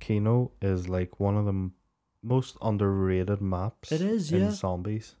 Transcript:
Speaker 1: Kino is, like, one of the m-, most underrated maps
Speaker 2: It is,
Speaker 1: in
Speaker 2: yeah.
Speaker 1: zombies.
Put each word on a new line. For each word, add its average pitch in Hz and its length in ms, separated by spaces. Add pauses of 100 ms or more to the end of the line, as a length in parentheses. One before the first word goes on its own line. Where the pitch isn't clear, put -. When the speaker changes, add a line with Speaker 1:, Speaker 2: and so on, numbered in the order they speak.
Speaker 1:
Kino 113 520 (100)
is, 92 260
like, 92 320
one 101 160
of 104 80
the 101 80
m-, 92 220 (480)
most 123 380
underrated 98 800
maps 95 520
Speaker 2:
It 156 80
is, 190 320
Speaker 1:
in 185 80
Speaker 2:
yeah. 202 100
Speaker 1:
zombies. 104 680